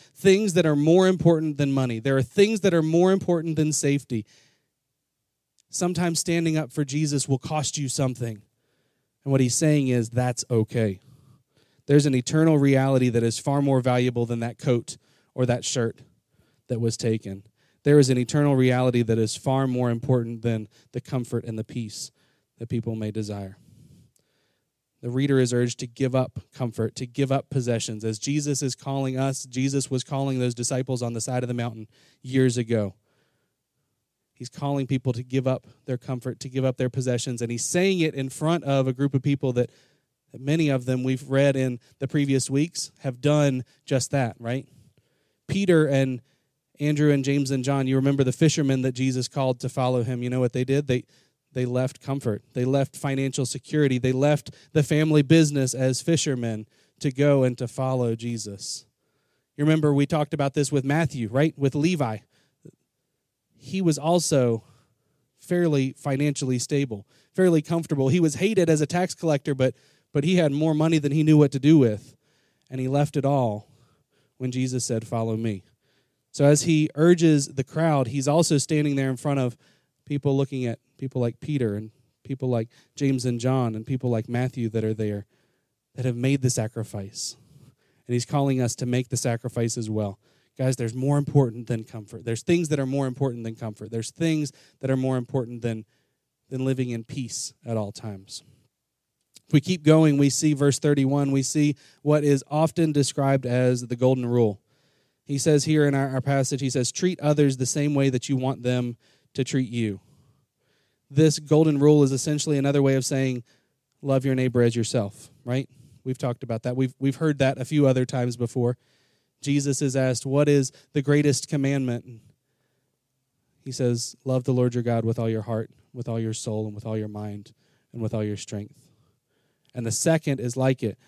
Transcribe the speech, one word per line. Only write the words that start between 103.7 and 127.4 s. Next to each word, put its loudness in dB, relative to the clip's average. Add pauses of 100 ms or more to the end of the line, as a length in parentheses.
the -6
golden 2
rule. 2 (640)
He -4
says 2
here 4
in 2
our, 0
our -2
passage, 0
he -4
says, -2
"Treat -2
others 4
the -4
same 0
way 4
that -2
you 0
want -2
them -2 (340)
to -2
treat -2
you." -2 (1080)
This 4
golden 2
rule 6
is 2
essentially -2
another 2
way 4
of -2
saying, -2 (600)
"Love 0
your 0
neighbor 0
as 2
yourself," -4 (140)
right? -4 (360)
We've -6
talked -6
about -8
that. -4
We've, -2
we've -2
heard -2
that 2
a -6
few 2
other 2
times -4
before. -2 (640)
Jesus -2
is -2
asked, 0
"What 2
is 4 (200)
the -2
greatest 2
commandment?" -4 (1400)
He -12
says, -2
"Love 0
the 2
Lord 2
your -2
God 0
with 0
all -2
your -2
heart, -6 (220)
with -10
all -4
your -4
soul, -6
and -10
with -14
all -6
your -4
mind, -12 (400)